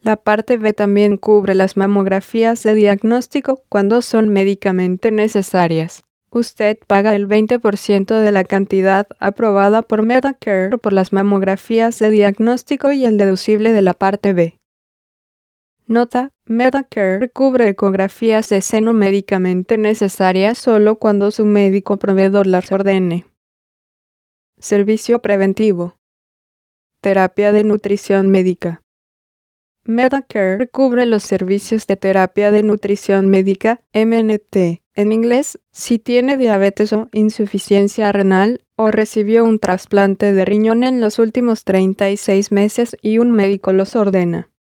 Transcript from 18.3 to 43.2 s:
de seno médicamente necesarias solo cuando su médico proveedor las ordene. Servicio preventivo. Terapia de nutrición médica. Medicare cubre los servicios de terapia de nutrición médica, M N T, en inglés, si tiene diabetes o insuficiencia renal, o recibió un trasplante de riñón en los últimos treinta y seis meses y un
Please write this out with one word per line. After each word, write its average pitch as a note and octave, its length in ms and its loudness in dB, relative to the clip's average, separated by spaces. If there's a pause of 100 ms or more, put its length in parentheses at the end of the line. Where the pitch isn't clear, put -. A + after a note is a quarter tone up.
de G3 120 0
seno A3 320 0
médicamente G3 840 0
necesarias G3+ 800 0
solo G#3+ 400 2
cuando G3+ 340 0
su G#3+ 140 -2
médico G3+ 520 0
proveedor G3 500 0
las F3+ 240 -2
ordene. F#3+ 540 -2 (1300)
Servicio G#3+ 600 0
preventivo. G3 760 -2 (1040)
Terapia G3 500 2
de G#3 120 4
nutrición G3+ 680 0
médica. F3+ 520 0 (1040)
Medicare A#3 840 -2
cubre B3 380 0
los A3 180 0
servicios G3 640 -4
de G3 80 0
terapia G3 560 0
de G#3+ 120 2
nutrición G3+ 640 0
médica, G3 500 0 (140)
M A3+ 260 0
N G#3+ 200 0
T, F3 420 -2 (140)
en G#3 180 0
inglés, A#3+ 460 -2 (120)
si - 280 -4
tiene B3 360 0
diabetes G#3 560 0
o A3 220 -2
insuficiencia G#3 960 0
renal, G3 540 0 (100)
o A3 160 0
recibió G#3+ 540 0
un A3 140 2
trasplante G3 760 0
de F#3+ 100 2
riñón A3 400 0
en B3+ 160 -2
los G#3+ 200 -2
últimos A3+ 440 -2
treinta F#3+ 460 0
y G3+ 80 -4
seis G3+ 340 -2
meses G#3 500 -2
y G#3+ 180 0
un A#3+ 120 2